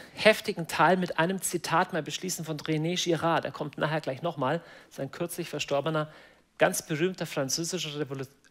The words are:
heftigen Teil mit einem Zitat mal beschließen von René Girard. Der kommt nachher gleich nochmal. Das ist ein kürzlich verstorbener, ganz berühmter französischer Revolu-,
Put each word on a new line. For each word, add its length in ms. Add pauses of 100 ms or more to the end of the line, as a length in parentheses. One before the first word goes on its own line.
(140)
heftigen 540
Teil 300
mit 200
einem 240
Zitat 520
mal 80
beschließen 420
von 160
René 420
Girard. 400
Der 100
kommt 260
nachher 240
gleich 200
nochmal. 360
Das 400
ist 20
ein 100
kürzlich 380
verstorbener, 640 (460)
ganz 240
berühmter 440
französischer 720
Revolu-, 300 (220)